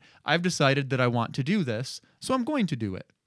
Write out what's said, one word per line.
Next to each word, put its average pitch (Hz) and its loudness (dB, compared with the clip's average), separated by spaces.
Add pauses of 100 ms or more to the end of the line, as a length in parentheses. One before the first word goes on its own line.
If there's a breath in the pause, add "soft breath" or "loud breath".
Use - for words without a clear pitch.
(240 soft breath)
I've 170 2
decided 139 2
that 131 2
I 127 4
want 120 0
to 139 -2
do 175 0
this, 123 -6 (200 soft breath)
so - -2
I'm 254 0
going 254 0
to 151 -4
do 104 -4
it." - -14 (160)